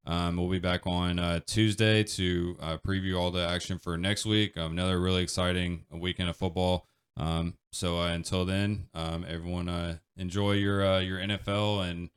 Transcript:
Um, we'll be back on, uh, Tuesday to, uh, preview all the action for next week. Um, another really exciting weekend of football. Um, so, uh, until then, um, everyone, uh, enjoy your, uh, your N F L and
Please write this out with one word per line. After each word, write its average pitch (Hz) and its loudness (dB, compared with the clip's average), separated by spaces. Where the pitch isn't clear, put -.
Um, 87 0
we'll 90 0
be 92 0
back 90 0
on, 87 0
uh, 85 0
Tuesday 110 4
to, 87 0
uh, 80 -4
preview 92 0
all 87 2
the 90 0
action 87 -2
for 85 -4
next 95 0
week. 107 2
Um, 82 -4
another 90 0
really 90 2
exciting 90 0
weekend 87 -2
of 80 -6
football. 90 0
Um, 82 -2
so, 87 -2
uh, 87 0
until 85 0
then, 98 -2
um, 82 -4
everyone, 87 -4
uh, 85 -4
enjoy 98 0
your, 98 2
uh, 95 6
your 92 -2
N 98 -2
F 101 -4
L 104 2
and 87 -4